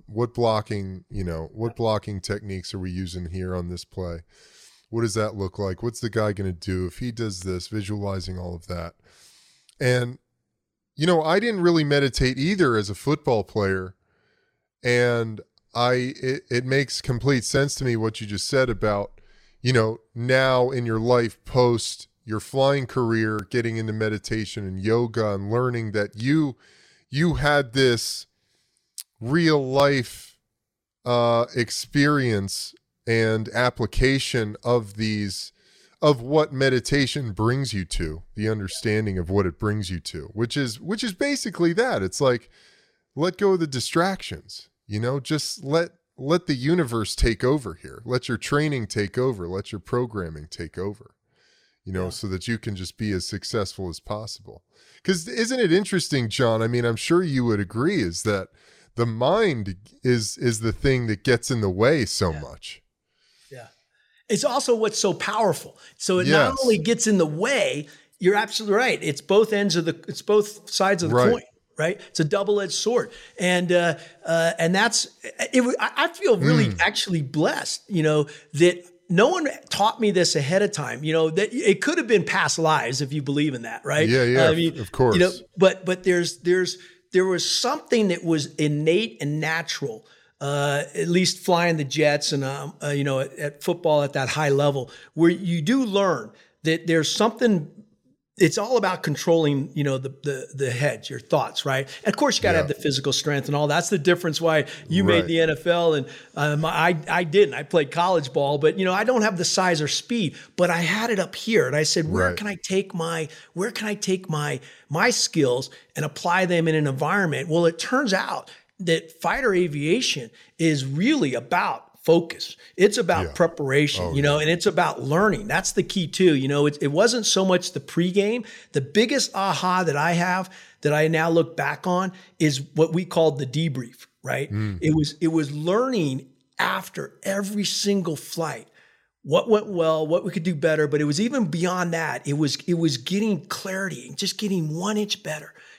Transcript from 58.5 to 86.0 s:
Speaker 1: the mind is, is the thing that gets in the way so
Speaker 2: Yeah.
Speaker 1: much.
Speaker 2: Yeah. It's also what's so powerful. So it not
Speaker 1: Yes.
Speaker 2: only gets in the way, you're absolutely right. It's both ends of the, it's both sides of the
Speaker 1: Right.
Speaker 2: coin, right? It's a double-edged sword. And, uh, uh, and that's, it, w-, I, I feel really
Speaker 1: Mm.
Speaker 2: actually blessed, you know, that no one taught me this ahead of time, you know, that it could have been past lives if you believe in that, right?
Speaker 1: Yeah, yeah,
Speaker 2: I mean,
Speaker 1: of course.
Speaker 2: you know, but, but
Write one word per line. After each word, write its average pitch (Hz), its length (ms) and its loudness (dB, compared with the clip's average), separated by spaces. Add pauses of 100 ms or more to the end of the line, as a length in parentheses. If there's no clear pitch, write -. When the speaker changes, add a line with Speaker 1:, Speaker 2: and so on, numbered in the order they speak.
Speaker 1:
the 120 100 0
mind 120 720 0 (260)
is, 120 340 0
is 113 220 0
the 110 140 -2
thing 127 340 0
that 107 160 -4
gets 120 260 2
in 120 120 -2
the 101 80 2
way 117 360 2
so 87 260 -2
Speaker 2:
Yeah. 73 100 -8
Speaker 1:
much. - 400 -16 (680)
Speaker 2:
Yeah. 123 180 -20 (600)
It's 220 160 0
also 254 320 2
what's 214 240 0
so 190 140 2
powerful. 202 640 -2 (200)
So 185 220 0
it 180 80 0
not 147 240 6
Speaker 1:
Yes. - 100 -4
Speaker 2:
only 233 160 4
gets 220 300 0
in 208 100 4
the 170 80 4
way, 151 600 -2 (320)
you're 196 160 4
absolutely 214 400 0
right. 220 260 2
It's 156 200 -4
both 214 320 4
ends 202 240 2
of 165 80 0
the, 165 100 -2 (140)
it's - 120 -10
both 208 480 0
sides 190 340 0
of 110 60 0
the 117 60 2
Speaker 1:
Right. 127 160 6
Speaker 2:
coin, 240 100 0 (340)
right? 180 240 -2 (100)
It's - 100 -4
a 165 40 4
double-edged 196 480 0
sword. - 400 -2 (280)
And, 180 320 2
uh, 170 260 2 (260)
uh, 165 360 2
and 170 160 2
that's, 226 320 2 (160)
it, - 320 -4
w-, 254 240 4
I, 220 160 -2
I 302 140 2
feel 320 280 2
really 151 300 4
Speaker 1:
Mm. 101 120 -4
Speaker 2:
actually 175 440 0
blessed, 151 640 -2
you 170 160 0
know, 151 240 2 (260)
that 175 320 4 (240)
no 190 200 6
one 339 200 0 (200)
taught 214 300 0
me 214 120 2
this 170 240 2
ahead 156 260 2
of 202 100 0
time, 127 320 -8
you 156 100 -2
know, 160 180 4
that 196 200 0
it 196 300 2
could 339 160 0
have 269 100 0
been 202 160 4
past 175 360 0
lives 139 420 0
if 135 100 -6
you 151 100 -4
believe 143 320 -2
in 117 100 -10
that, 117 200 -12
right? 143 240 0
Speaker 1:
Yeah, 127 160 4
yeah, 127 260 4
Speaker 2:
I 160 60 2
mean, 165 240 0
Speaker 1:
of 104 120 -10
course. 123 240 4
Speaker 2:
you 175 60 4
know, 180 100 4 (260)
but, 185 260 4
but 185 200 -2